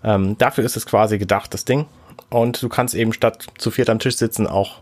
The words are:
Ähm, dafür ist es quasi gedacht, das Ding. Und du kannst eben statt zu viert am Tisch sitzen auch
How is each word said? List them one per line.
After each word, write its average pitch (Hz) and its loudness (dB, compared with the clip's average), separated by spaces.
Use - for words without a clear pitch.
Ähm, 101 2
dafür 123 2
ist 120 -2
es 110 -8
quasi 107 2
gedacht, 98 -2
das - -8
Ding. 143 0
Und 120 0
du 123 -2
kannst 123 -2
eben 113 2
statt - 0
zu - -2
viert 123 0
am 113 2
Tisch 127 -2
sitzen 113 0
auch - -2